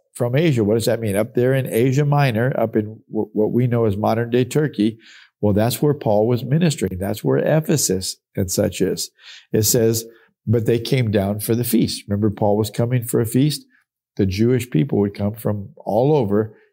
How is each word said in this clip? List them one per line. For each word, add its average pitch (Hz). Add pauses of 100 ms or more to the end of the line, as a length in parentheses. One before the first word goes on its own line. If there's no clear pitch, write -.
(120)
from 123
Asia, 147
what 104
does 113
that 117
mean? 101
Up 110
there 123
in 131
Asia 131
Minor, 139
up 113
in 107
w-, 104
what 104
we 123
know 117
as 101
modern-day 117
Turkey, 120 (420)
well, 104
that's 110
where 147
Paul 110
was 123
ministering. 139
That's 104
where 135
Ephesus 143 (200)
and 95
such 98
is. - (420)
It 110
says, 113 (420)
"But 110
they 117
came 120
down 101
for 113
the 120
feast." -
Remember, 104
Paul 104
was 107
coming 120
for 120
a 113
feast? 139 (520)
The 101
Jewish 117
people 147
would 101
come 104
from 104
all 117
over 107 (160)